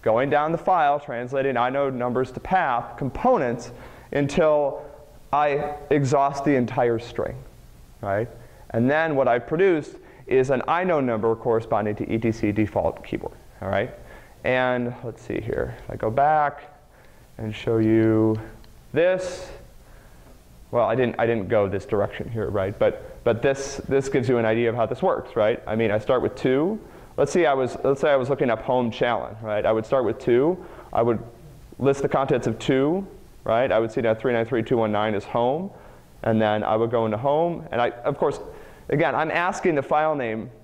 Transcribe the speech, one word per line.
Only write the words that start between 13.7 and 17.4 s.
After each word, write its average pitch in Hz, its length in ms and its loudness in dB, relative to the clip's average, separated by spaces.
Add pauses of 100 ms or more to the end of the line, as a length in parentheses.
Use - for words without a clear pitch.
And 127 500 0 (120)
let's 113 160 -12
see - 180 -6
here. 117 460 -4
If - 60 -12
I - 40 -8
go 110 160 -4
back 143 580 0 (680)
and 110 180 -8